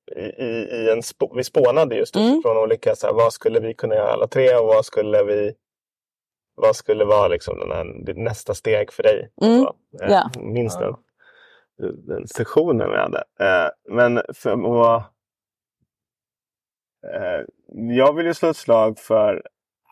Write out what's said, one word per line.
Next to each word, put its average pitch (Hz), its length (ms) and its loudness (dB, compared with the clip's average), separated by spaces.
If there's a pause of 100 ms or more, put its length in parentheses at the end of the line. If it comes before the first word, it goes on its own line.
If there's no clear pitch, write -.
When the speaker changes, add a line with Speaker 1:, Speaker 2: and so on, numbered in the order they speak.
(380)
Speaker 1:
i, 131 80 -8
i 113 460 -4
en 113 120 0
spå-, - 320 -6
vi 127 80 -4
spånade 131 520 2
just 110 200 -4
Speaker 2:
Mm. 214 180 2
Speaker 1:
utifrån 123 240 0
olika, 110 380 0
så - 120 -4
här, - 60 0
vad 113 200 4
skulle 113 260 0
vi 113 140 -2
kunna 110 220 -4
göra 107 180 2
alla 110 140 0
tre 127 280 4
och 117 120 4
vad 110 180 4
skulle 107 380 0
vi, 104 300 0 (1000)
vad 110 200 2
skulle 107 300 0
vara 101 220 4
liksom 87 320 -4
den - 120 -8
här, - 340 -8
det - 80 -8
nästa 110 400 -8
steg 104 400 -2
för - 100 -4
dig? - 280 2 (100)
Speaker 2:
Mm. 226 240 6
Speaker 1:
Så, - 100 -6 (280)
eh, 202 80 0
Speaker 2:
Ja. 185 180 2 (100)
Speaker 1:
minns 113 400 -4
Speaker 3:
Ja. 98 180 -6 (800)
Speaker 1:
den, - 300 -10
den 98 200 -8
sessionen 123 640 -2
vi - 60 -2
hade. - 260 -4 (160)
Eh, 90 300 0 (240)
men 120 280 2 (120)
för - 180 -6 (440)
att, 110 80 -4 (2000)
eh, 90 320 -8 (520)
jag 139 160 4
vill 165 120 -4
ju 170 80 -2
slå 165 160 0
ett 156 80 -2
slag 110 420 2
för 107 440 0 (480)